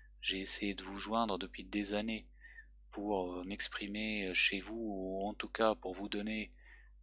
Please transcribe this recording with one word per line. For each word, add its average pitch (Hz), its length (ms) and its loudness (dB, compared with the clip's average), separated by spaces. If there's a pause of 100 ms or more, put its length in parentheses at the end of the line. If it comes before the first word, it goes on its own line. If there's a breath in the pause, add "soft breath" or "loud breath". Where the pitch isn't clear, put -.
(220 loud breath)
j'ai 95 180 0
essayé 98 340 2
de - 120 -8
vous 98 140 -6
joindre 107 380 2
depuis 92 280 -8
des 101 300 0
années 110 280 0 (680 loud breath)
pour, 98 420 2
euh, 90 100 -4
m'exprimer, 104 840 -2
euh, 92 60 0
chez 95 280 4
vous, 101 120 -8
ou 98 540 -2
en 110 60 -2
tout - 160 -8
cas 110 260 6
pour 92 180 -6
vous 101 140 -6
donner, 107 420 -2 (540 loud breath)